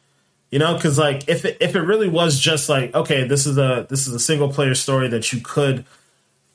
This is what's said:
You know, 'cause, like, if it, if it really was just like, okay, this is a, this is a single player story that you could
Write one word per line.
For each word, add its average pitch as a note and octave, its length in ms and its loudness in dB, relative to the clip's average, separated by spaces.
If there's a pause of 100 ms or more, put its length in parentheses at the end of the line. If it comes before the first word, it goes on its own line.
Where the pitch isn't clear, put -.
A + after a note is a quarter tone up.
(520)
You C3+ 60 0
know, E3 200 2
'cause, D3 200 2
like, C#3+ 300 0
if E3+ 160 -2
it, - 160 -4
if F3 160 0
it F#3 40 2
really G3+ 280 0
was E3 300 2
just D#3 300 0
like, C3+ 260 0
okay, D3 320 0
this C#3 200 2
is C#3 100 0
a, C3 320 0
this C3+ 180 -2
is B2 80 -6
a A#2 60 -6
single C#3+ 320 0
player C3+ 220 0
story C3 340 0
that A#2 240 -4
you B2+ 80 -4
could C3+ 440 -2 (720)